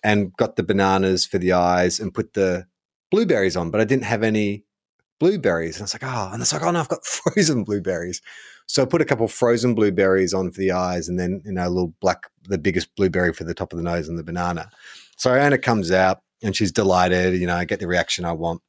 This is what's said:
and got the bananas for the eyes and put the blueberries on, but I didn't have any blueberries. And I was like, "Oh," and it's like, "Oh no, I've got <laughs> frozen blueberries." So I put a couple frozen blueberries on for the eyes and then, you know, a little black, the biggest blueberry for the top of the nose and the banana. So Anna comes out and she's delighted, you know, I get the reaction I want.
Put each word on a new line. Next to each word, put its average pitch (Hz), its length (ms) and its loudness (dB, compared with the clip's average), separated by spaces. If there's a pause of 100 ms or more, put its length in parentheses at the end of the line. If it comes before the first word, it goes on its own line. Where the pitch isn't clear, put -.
and 104 320 2
got - 200 0
the - 80 -2
bananas 95 600 2
for - 120 -4
the 90 160 2
eyes 90 460 2
and 101 140 -6
put - 200 -6
the 92 320 0 (460)
blueberries 143 440 2
on, 85 160 -2
but 104 100 0
I 113 40 4
didn't 127 200 0
have 107 180 -2
any 104 420 0 (540)
blueberries. 101 560 0
And 104 80 -10
I - 20 -10
was - 80 -8
like, - 100 -10
"Oh," 120 300 -4
and 117 80 -8
it's 123 120 0
like, - 100 -4
"Oh 175 80 0
no, 175 100 0
I've 139 80 -6
got - 160 -6
<laughs> - 0 -
frozen 151 580 0
blueberries." 90 580 -4 (520)
So 139 80 2
I 127 40 4
put 160 160 0
a 143 40 2
couple 113 220 2
frozen 120 480 2
blueberries 95 580 4
on 95 180 -2
for - 80 -16
the 95 120 0
eyes 90 380 -2
and 90 100 -2
then, 90 260 -4
you 104 60 -10
know, 90 160 -2
a - 20 -2
little 90 300 -2
black, - 280 -2 (160)
the 98 140 -4
biggest 85 380 -2
blueberry 90 380 0
for - 100 -10
the 85 100 -8
top 90 200 -8
of 85 40 -8
the 85 60 -6
nose 85 240 -4
and 85 100 -8
the 80 60 -10
banana. 87 460 -6 (480)
So 127 160 2
Anna 139 240 4
comes 104 340 0
out 92 300 2 (200)
and 104 140 -2
she's 98 160 0
delighted, 90 680 2
you 90 80 -2
know, 87 100 -2
I 87 80 -2
get 98 160 -4
the 92 60 -6
reaction 87 360 -2
I 85 80 -4
want. 85 380 -4